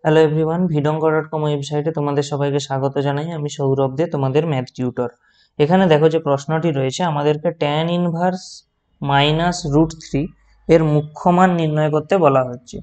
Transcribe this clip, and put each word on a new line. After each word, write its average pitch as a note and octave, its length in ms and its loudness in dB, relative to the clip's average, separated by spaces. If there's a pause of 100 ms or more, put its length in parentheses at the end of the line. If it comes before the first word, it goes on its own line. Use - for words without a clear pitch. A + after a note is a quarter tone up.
Hello D#3 160 4
everyone, D#3+ 480 2
ভিডঙ্ক D3+ 340 0 (120)
ডট D#3 140 -2
কম D#3 160 -4
ওয়েবসাইটে D3 540 -4
তোমাদের C#3+ 300 -2
সবাইকে C#3+ 320 -2
স্বাগত C3+ 340 -4 (120)
জানাই। C#3+ 300 -4
আমি D3 200 -6
সৌরভ C3+ 400 0
দে, D#3+ 80 0 (100)
তোমাদের C#3 320 0
ম্যাথ C3 260 -4
টিউটর। B2 380 -4 (480)
এখানে F3 340 4
দেখো D3+ 220 4
যে E3 120 2
প্রশ্নটি D#3 520 0
রয়েছে, C3 260 -2
আমাদেরকে D3+ 440 -2 (100)
ট্যান D3+ 280 -2 (120)
ইনভার্স F3 440 -2 (580)
মাইনাস D3+ 580 2 (160)
রুট D#3+ 160 4 (100)
থ্রি C#3 220 -4 (460)
এর D#3+ 140 6 (120)
মুখ্য D3+ 300 -4 (120)
মান F#3 200 6
নির্ণয় D3+ 380 0
করতে D3+ 200 0 (100)
বলা C3+ 220 4
হচ্ছে। B2 360 -14